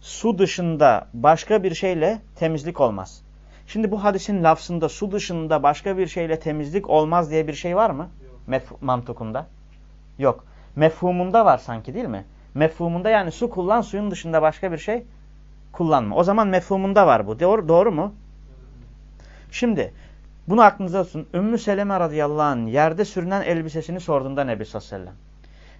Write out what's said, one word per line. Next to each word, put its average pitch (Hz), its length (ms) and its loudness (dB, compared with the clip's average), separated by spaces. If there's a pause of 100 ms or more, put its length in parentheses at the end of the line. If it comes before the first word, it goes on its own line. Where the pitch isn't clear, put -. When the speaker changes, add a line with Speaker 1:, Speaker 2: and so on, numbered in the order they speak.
Speaker 1:
su - 360 -4
dışında 160 760 4
başka 160 500 2
bir 175 120 -2
şeyle 185 460 -2 (140)
temizlik 160 460 -4
olmaz. 101 400 -2 (480)
Şimdi 214 220 -2
bu 202 120 -4
hadisin 196 400 -2
lafzında 160 460 2
su 196 220 -8
dışında 160 520 -2
başka 165 340 0
bir 185 100 -2
şeyle 160 320 -4
temizlik 151 500 -6
olmaz 156 420 2
diye 156 160 0
bir 151 60 -8
şey 170 220 -6
var 214 140 2
mı? 160 200 -8 (160)
Speaker 2:
Yok. - 220 -20
Speaker 1:
Mef-, 127 380 -6
mantukunda. 123 600 -6 (760)
Yok. 131 260 0 (300)
Mefhumunda 180 680 2
var 143 120 6
sanki 117 360 -10
değil 233 120 -8
mi? 98 200 -8 (280)
Mefhumunda 170 560 0
yani 202 220 2
su 233 180 -4
kullan, 180 320 0
suyun 202 300 -6
dışında 165 300 0
başka 156 300 0
bir 160 60 -6
şey 226 260 -6 (680)
kullanma. 139 440 0
O 170 80 4
zaman 202 240 2
mefhumunda 190 600 2
var 110 200 4
bu. 110 120 -6
Doğru, 185 280 2
doğru 175 240 4
mu? 185 220 -4
Speaker 2:
Evet. - 1400 -20
Speaker 1:
Şimdi 196 420 -2 (540)
bunu 214 140 4
aklınıza 190 420 4
tutun. 160 300 -10
Ümmü 214 240 0
Seleme 202 420 -2
radıyallahu 151 420 0
anh 120 320 0
yerde 160 320 2
sürünen 190 360 -4
elbisesini 160 580 -4
sorduğunda 139 440 -2
Nebi 107 220 -4
sallallahu - 300 -12
aleyhi 95 60 -10
ve 90 40 -14
sellem. 90 100 -20 (640)